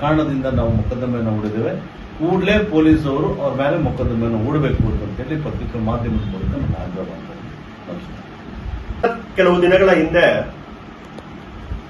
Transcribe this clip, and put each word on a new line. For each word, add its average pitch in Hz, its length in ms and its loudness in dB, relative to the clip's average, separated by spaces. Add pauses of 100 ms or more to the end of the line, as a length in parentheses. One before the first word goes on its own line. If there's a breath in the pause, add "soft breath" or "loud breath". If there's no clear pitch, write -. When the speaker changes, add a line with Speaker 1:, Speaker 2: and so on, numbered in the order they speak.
Speaker 1:
ಕಾರಣದಿಂದ 143 460 2
ನಾವು 117 260 2
ಮೊಕದ್ದಮೆಯನ್ನು 113 640 0
ಹೂಡಿದ್ದೇವೆ. 110 600 -4 (200)
ಕೂಡಲೇ 185 420 2
ಪೊಲೀಸ್ 156 480 4
ಅವರು - 340 0
ಅವ್ರ 135 220 0
ಮೇಲೆ 151 160 2
ಮೊಕದ್ದಮೆಯನ್ನು 117 640 0
ಹೂಡಬೇಕು 139 380 2
ಅಂತೇಳಿ 156 580 -2
ಪತ್ರಿಕಾ 117 380 -6
ಮಾಧ್ಯಮದ 110 480 0
ಮೂಲಕ 95 180 -6
ನಾನು 135 180 -2
ಆಗ್ರಹ 90 400 -4
ಮಾಡ್ತೇನೆ. - 420 -12 (480)
ನಮಸ್ಕಾರ. - 1400 -8
Speaker 2:
ಕೆಲವು 180 260 6
ದಿನಗಳ 190 280 8
ಹಿಂದೆ 160 680 4 (1300)